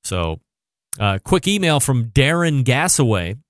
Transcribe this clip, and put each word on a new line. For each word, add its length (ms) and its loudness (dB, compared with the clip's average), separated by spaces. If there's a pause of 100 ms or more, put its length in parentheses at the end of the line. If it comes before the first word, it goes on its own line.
So, 380 -4 (580)
uh, 240 0
quick 240 0
email 320 2
from 300 0
Darren 560 2
Gassaway. 720 0 (120)